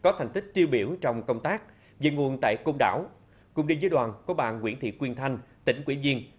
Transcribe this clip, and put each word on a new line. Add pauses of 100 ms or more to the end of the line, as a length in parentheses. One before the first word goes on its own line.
có
thành
tích
tiêu
biểu (120)
trong
công
tác (380)
về
nguồn
tại
Côn
Đảo. (480)
Cùng
đi
với
đoàn (120)
có
bà
Nguyễn
Thị
Quyên
Thanh, (280)
tỉnh
ủy
viên (160)